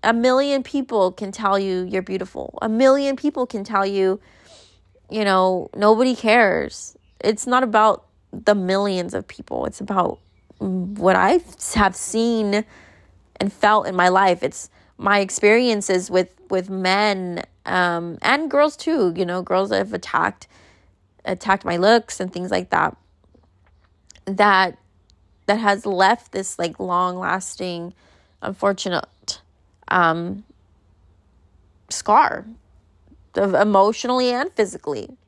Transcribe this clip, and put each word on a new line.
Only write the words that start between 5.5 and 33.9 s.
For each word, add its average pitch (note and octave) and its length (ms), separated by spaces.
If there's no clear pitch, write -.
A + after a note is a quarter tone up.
nobody A3+ 400
cares. G#3 840
It's G#3+ 260
not B3 180
about G#3+ 420
the - 240
millions F#3+ 580
of - 140
people. - 380
It's - 160
about G3 380
what F#3 580
I G3+ 260
have G3 200
seen A3 680
and G3+ 120
felt G#3+ 360
in F#3 80
my F3+ 140
life. F#3 320
It's - 280
my G3+ 220
experiences G#3 920
with, F3+ 240
with F#3 200
men, F#3+ 760
um, E3+ 560
and C#4+ 280
girls D4 280
too, A#3+ 380
you F#3 100
know, F3+ 160
girls F#3 300
that G3 80
have G3+ 140
attacked, - 540
attacked G3 400
my F3 100
looks G#3+ 460
and F#3 100
things F3+ 200
like F#3 180
that, D#3 260
that, F#3+ 520
that G#3 120
has G#3 260
left G3 460
this, F#3+ 260
like, E3+ 220
long-lasting, F3+ 1120
unfortunate, - 1000
um, F3 540
scar, - 560
of G3 180
emotionally G#3+ 800